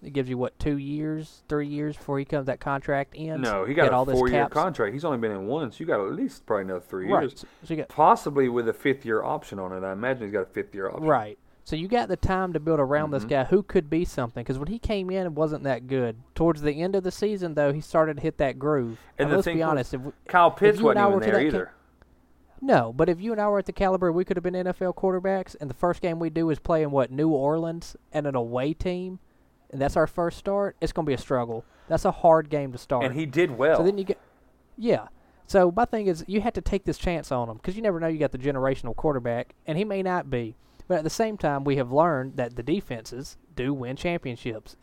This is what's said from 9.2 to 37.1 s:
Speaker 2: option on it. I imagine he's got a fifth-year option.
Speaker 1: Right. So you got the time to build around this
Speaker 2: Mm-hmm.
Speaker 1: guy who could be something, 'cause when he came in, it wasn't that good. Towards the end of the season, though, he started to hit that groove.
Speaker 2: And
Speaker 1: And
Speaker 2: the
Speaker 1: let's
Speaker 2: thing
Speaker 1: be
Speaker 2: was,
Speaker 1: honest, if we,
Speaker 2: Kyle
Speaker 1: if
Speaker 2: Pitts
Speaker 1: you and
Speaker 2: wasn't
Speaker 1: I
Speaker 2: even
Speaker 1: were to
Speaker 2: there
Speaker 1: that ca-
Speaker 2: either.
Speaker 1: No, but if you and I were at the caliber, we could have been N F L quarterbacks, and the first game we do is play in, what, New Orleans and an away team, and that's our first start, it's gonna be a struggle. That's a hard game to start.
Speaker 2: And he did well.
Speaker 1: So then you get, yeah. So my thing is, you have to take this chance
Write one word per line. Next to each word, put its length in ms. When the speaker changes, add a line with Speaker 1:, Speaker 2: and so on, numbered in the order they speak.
Speaker 2:
option 360
on 120
it. 140
I 80
imagine 300
he's 100
got 100
a 100
fifth-year 360
option. 160
Speaker 1:
Right. 320
So 120
you 120
got 220
the 80
time 360
to 60
build 200
around 320
this 100
Speaker 2:
Mm-hmm. 80
Speaker 1:
guy 160
who 160
could 280
be 140
something, 400
'cause 140
when 100
he 120
came 320
in, 160
it 60
wasn't 320
that 200
good. 320
Towards 300
the 180
end 140
of 80
the 80
season, 420
though, 180
he 80
started 380
to 60
hit 160
that 180
groove. 400
Speaker 2:
And 80
Speaker 1:
And 40
Speaker 2:
the 60
Speaker 1:
let's 80
Speaker 2:
thing 120
Speaker 1:
be 60
Speaker 2:
was, 60
Speaker 1:
honest, 240
if 80
we, 100
Speaker 2:
Kyle 220
Speaker 1:
if 60
Speaker 2:
Pitts 240
Speaker 1:
you 100
and 80
Speaker 2:
wasn't 0
Speaker 1:
I 60
Speaker 2:
even 100
Speaker 1:
were 60
to 80
Speaker 2:
there 80
Speaker 1:
that 40
ca- 60
Speaker 2:
either. 140
Speaker 1:
No, 300
but 160
if 100
you 120
and 100
I 60
were 100
at 80
the 80
caliber, 380
we 120
could 140
have 60
been 120
N 120
F 160
L 100
quarterbacks, 640
and 100
the 40
first 280
game 180
we 100
do 220
is 80
play 240
in, 80
what, 200
New 180
Orleans 640
and 160
an 80
away 380
team, 440
and 100
that's 160
our 100
first 300
start, 440
it's 100
gonna 160
be 60
a 40
struggle. 460
That's 180
a 60
hard 400
game 200
to 60
start. 280
Speaker 2:
And 100
he 100
did 320
well. 200
Speaker 1:
So 60
then 140
you 60
get, 160
yeah. 300
So 280
my 100
thing 200
is, 220
you 140
have 120
to 80
take 220
this 160
chance 320